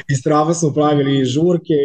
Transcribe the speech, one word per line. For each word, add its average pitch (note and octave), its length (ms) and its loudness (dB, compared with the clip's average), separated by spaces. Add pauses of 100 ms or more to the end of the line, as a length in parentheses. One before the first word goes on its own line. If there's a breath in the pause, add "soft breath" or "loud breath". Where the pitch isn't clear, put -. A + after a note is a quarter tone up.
I C#3 60 0
strava D3+ 400 0
smo E3 180 -2
pravili C#3+ 480 0
i C3 40 0
žurke E3 600 0